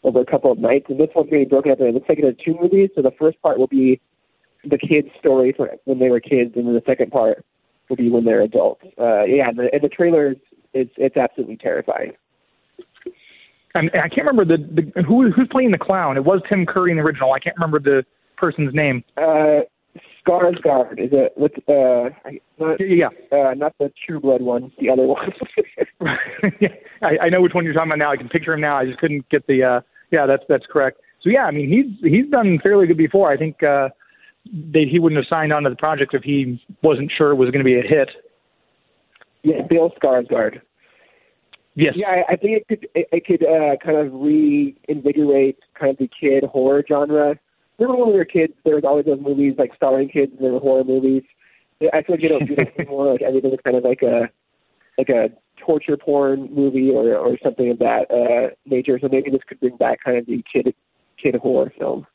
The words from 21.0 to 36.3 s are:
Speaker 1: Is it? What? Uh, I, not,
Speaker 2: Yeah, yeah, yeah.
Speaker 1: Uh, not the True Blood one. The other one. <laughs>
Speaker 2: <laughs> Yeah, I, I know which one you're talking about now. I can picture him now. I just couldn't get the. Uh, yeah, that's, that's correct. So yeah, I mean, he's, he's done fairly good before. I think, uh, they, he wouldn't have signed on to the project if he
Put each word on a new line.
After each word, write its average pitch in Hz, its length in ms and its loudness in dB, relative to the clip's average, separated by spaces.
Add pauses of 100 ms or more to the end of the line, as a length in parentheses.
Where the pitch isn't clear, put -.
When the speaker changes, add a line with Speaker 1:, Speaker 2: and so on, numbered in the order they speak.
Speaker 1:
Is 123 80 -4
it? 135 260 0
What? 151 160 -2 (140)
Uh, 127 440 2 (160)
I, 135 120 -16 (200)
not, 160 200 -4
Speaker 2:
Yeah, 190 80 -4
yeah, 175 220 2 (240)
yeah. 139 60 2
Speaker 1:
Uh, 135 160 0
not 147 240 -6
the 143 120 -4 (160)
True 156 140 -10
Blood 131 220 0
one. 123 360 -4
The 123 120 -2
other 131 160 2
one. 143 260 -4 (680)
<laughs> 147 180 -4 (340)
Speaker 2:
<laughs> - 80 -6
Yeah, 202 80 2 (320)
I, 160 220 0
I 170 80 2
know 180 100 2
which 175 140 2
one 175 100 -2
you're 160 80 -4
talking 160 160 0
about 151 100 -2
now. 147 140 0
I 135 60 -4
can 120 100 -14
picture 160 240 -4
him 151 80 -2
now. 147 160 -2
I 131 80 -2
just 127 140 -8
couldn't 151 320 -4
get 143 160 -2
the. 131 180 2
Uh, 123 160 2 (300)
yeah, 147 160 2
that's, 135 240 0
that's 139 200 0
correct. 135 300 -2 (220)
So 175 80 0
yeah, 254 140 2
I 170 60 -2
mean, 147 200 -4
he's, 208 420 2
he's 262 180 2
done 208 320 2
fairly 196 240 4
good 165 120 2
before. 160 340 2
I 135 60 0
think, 156 240 -6
uh, 139 260 0 (600)
they, 156 400 0
he 170 80 2
wouldn't 160 240 2
have - 60 -8
signed 156 240 -2
on 147 120 0
to 135 60 0
the 123 60 -10
project 143 380 -4
if 131 80 -2
he 135 360 -4 (240)